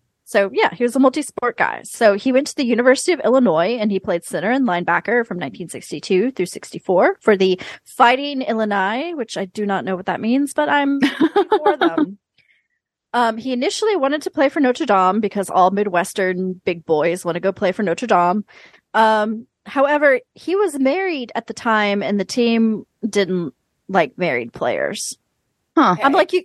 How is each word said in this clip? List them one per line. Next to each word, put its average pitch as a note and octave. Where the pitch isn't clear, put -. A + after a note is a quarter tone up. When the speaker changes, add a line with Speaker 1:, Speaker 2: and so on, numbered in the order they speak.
Speaker 1:
so, G3+
yeah, G4
he A#3+
was A#3+
a -
multi-sport -
guy. A1+
So G#3+
he C4
went C#4+
to -
the C#4+
University B3+
of C#4
Illinois, A3+
and G#3
he F#3+
played F3
center F3
and C4
linebacker F3
from F3+
nineteen C3+
sixty-two F#3
through F3+
sixty-four G3
for G#3+
the F#3
Fighting C4
Illini, A3
which C#4
I G3
do G#3
not G3
know F#3+
what F#3
that F3+
means, C4+
but D4+
I'm C#4+
for D#4+
them. D#4
Speaker 2:
<laughs> -
Speaker 1:
Um, A#3
he A#3
initially G4
wanted C#4
to -
play C#4+
for D#4
Notre B3+
Dame G3
because G3+
all F#3
Midwestern F#3+
big E3+
boys E3
want E3+
to E3+
go F#3+
play F#3+
for A3
Notre F3+
Dame. F3+
Um, A3
however, C#4+
he -
was F4+
married C#4+
at A3+
the A3
time, G#3
and G3+
the F#3+
team A3+
didn't F#3
like F3
married B2+
players. F#2+
Speaker 2:
Huh. G#3+
Speaker 1:
I'm C#4
Speaker 3:
Okay. -
Speaker 1:
like, F#4
"You, F4+